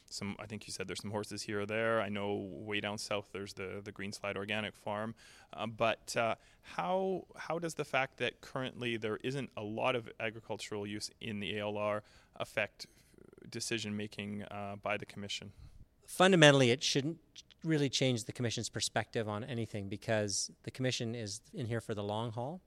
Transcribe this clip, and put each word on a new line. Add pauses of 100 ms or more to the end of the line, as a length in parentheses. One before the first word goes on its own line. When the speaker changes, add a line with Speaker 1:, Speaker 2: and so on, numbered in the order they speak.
Speaker 1:
some,
I
think
you
said
there's
some
horses
here
or
there.
I
know
way
down
south
there's
the,
the
Greenslide
Organic
Farm. (400)
Uh,
but,
uh, (280)
how, (100)
how
does
the
fact
that
currently
there
isn't
a
lot
of (100)
agricultural
use (100)
in
the
A
L
R (340)
affect (640)
decision-making,
uh,
by
the
commission? (560)
Speaker 2:
Fundamentally,
it
shouldn't (460)
really
change
the
commission's
perspective
on
anything
because (120)
the
commission
is (120)
in
here
for
the
long
haul.